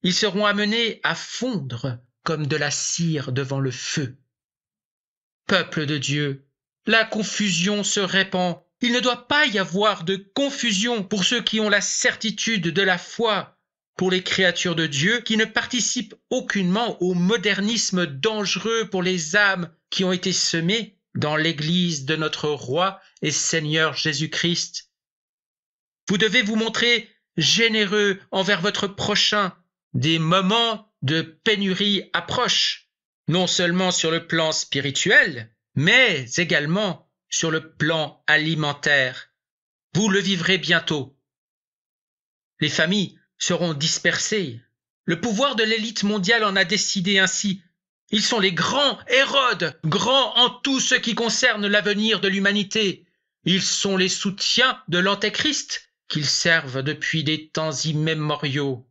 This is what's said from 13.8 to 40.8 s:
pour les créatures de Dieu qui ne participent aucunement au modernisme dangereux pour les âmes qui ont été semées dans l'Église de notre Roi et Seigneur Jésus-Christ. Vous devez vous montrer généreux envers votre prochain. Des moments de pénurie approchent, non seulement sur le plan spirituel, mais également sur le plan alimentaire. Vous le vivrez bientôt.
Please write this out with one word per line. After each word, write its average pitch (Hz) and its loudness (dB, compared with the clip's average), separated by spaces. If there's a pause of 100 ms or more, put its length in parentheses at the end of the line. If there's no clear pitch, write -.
pour 185 2
les 185 0
créatures 180 0
de 160 0
Dieu 160 0
qui 226 -2
ne 220 4
participent 226 -4 (140)
aucunement 208 0
au 180 0
modernisme 190 0
dangereux 208 -2
pour 185 -2
les 180 -2
âmes 196 2 (200)
qui - -2
ont 185 2
été 185 0
semées 180 0 (160)
dans 151 0
l'Église 156 0
de 156 0
notre 156 -2
Roi 151 -2 (200)
et 151 0
Seigneur 156 0
Jésus-Christ. 160 -2 (1160)
Vous 196 2
devez 220 4
vous 214 0
montrer 226 0 (280)
généreux 208 2 (120)
envers 190 0
votre 202 -2
prochain. 202 0 (380)
Des 151 2
moments 196 2 (100)
de 156 0
pénurie 196 0
approchent, - -2 (400)
non 175 2
seulement 180 0
sur 165 0
le 165 -2
plan 160 0
spirituel, 143 0 (220)
mais 180 4 (140)
également 170 0 (200)
sur - -2
le 160 -4
plan 156 -2
alimentaire. 147 2 (640)
Vous 202 2
le 190 4
vivrez 185 0
bientôt. 156 -2 (1400)